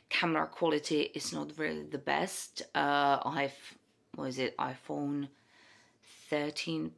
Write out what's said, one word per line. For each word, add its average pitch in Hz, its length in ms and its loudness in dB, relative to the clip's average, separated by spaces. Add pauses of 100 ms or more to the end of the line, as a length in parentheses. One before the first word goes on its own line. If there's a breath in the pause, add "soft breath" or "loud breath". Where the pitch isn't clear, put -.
camera 160 380 2
quality 151 560 2 (100)
is 151 220 -6
not 151 240 -6
really 156 240 -2
the 151 160 -6
best. 147 640 -2 (120)
Uh, 143 480 6
I 143 200 0
have, - 340 -6 (380)
what 139 160 -4
is 131 80 -6
it, 131 180 0
iPhone 143 720 -4 (1040 soft breath)
thirteen 156 680 -2